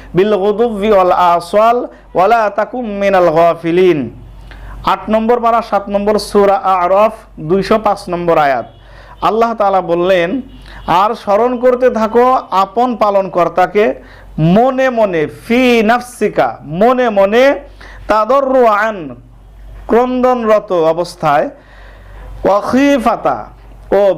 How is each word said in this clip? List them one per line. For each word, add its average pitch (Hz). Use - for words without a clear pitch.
বিল 208
গুদুব্বি 208
ওয়াল 190
আসাল 202
ওয়া 180
লা 220
তাকুম 214
মিনাল 196
গাফিলিন। 165
আট 190
নম্বর 220
পারা, 226
সাত 202
নম্বর 202
সূরা 196
আরফ, 190
দুইশো 190
পাঁচ 202
নম্বর 170
আয়াত। 135
আল্লাহ 226
তাআলা 196
বললেন, 175
"আর 202
স্মরণ 226
করতে 247
থাকো 233
আপন 208
পালনকর্তাকে 190
মনে 254
মনে, 190
ফি 240
নাফসিকা, 202
মনে 233
মনে, 220
তাদররুআন, 220
ক্রন্দনরত 247
অবস্থায়, 165
ওয়া 196
খিফাতা, 226
ও 196